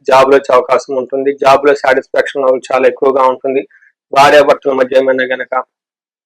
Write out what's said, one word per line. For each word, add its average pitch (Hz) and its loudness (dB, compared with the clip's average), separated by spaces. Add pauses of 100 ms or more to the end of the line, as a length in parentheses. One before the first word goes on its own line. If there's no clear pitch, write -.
జాబులు 131 2
వచ్చే 139 0
అవకాశం 143 -2
ఉంటుంది, 135 -4
జాబ్ 139 0
లో 143 2
సాటిస్ఫాక్షన్ 131 -4
లెవెల్ 131 -2
చాలా 127 2
ఎక్కువగా 135 -2
ఉంటుంది. 131 -2 (440)
భార్యాభర్తల 139 2
మధ్య 131 -2
ఏమైనా 131 0
గనక, 127 -8 (600)